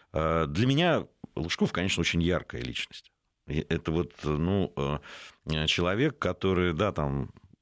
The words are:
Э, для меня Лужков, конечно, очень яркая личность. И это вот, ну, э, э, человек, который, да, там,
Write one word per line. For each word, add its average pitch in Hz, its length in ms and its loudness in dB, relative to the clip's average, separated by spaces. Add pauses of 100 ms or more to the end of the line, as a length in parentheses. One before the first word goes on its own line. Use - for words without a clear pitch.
(140)
Э, 80 340 2
для 85 200 0
меня 139 400 2 (280)
Лужков, 87 360 -2
конечно, 87 300 0
очень 85 200 2
яркая 82 400 0
личность. - 500 -10 (360)
И 73 220 -2
это 82 220 -2
вот, 82 220 0 (100)
ну, 85 540 0
э, 69 220 -2 (460)
э, 78 200 0
человек, 98 540 0
который, 90 540 2
да, 92 180 2
там, 71 400 -2 (300)